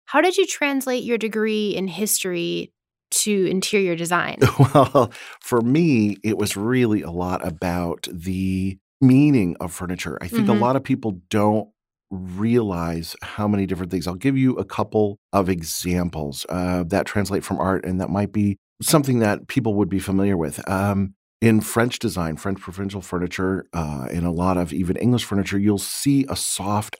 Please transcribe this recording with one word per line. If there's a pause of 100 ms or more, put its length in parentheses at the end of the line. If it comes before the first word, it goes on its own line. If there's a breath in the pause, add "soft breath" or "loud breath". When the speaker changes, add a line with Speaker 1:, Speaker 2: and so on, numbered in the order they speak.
Speaker 1:
How
did
you
translate
your
degree
in
history (380)
to
interior
design?
Speaker 2:
<laughs> (160)
Well, (300 loud breath)
for
me,
it
was
really
a
lot
about
the (220)
meaning
of
furniture.
I
think
a
Speaker 1:
Mm-hmm.
Speaker 2:
lot
of
people
don't (420)
realize
how
many
different
things.
I'll
give
you
a
couple (140)
of
examples,
uh,
that
translate
from
art,
and
that
might
be (260)
something
that
people
would
be
familiar
with.
Um, (260)
in
French
design,
French
provincial
furniture,
uh,
and
a
lot
of
even
English
furniture,
you'll
see
a
soft